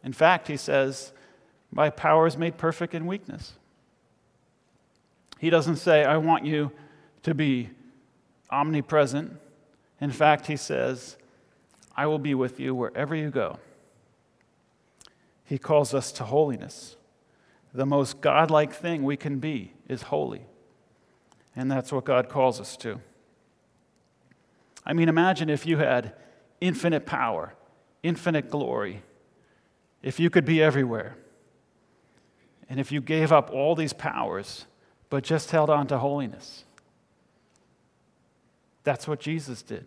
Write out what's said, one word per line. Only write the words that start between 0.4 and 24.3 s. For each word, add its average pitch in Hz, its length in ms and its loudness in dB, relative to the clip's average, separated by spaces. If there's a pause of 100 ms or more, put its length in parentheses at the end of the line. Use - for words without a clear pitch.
he 147 80 -6
says, 135 560 -2 (580)
"My 151 200 2
power 160 360 4
is 156 120 0
made 165 200 -4
perfect 165 380 -4
in 160 100 -6
weakness." - 500 -10 (1800)
He 160 120 0
doesn't 160 260 4
say, 151 300 6
"I 147 100 4
want 160 300 2
you 147 260 -2 (520)
to 165 120 0
be 135 360 0 (800)
omnipresent." 147 880 0 (640)
In 143 120 -4
fact, 151 360 4
he 151 80 -4
says, 127 600 -4 (800)
"I 139 80 -2
will 151 140 0
be 143 140 -2
with 127 280 -2
you 131 120 -4
wherever 135 400 -4
you 156 160 -4
go." 117 300 -4 (1800)
He 139 140 -6
calls 147 360 2
us 135 200 -4
to - 100 -10
holiness. 135 720 -2 (800)
The 131 120 -2
most 139 360 0
godlike 151 500 4
thing 170 320 -6
we 139 140 -2
can 143 220 -6
be 131 340 -8 (140)
is 131 160 -8
holy. 147 420 -6 (1120)
And 127 140 -4
that's 131 220 -4
what 127 140 -4
God 127 240 2
calls 131 320 0
us - 160 -14
to. 107 240 -10 (1800)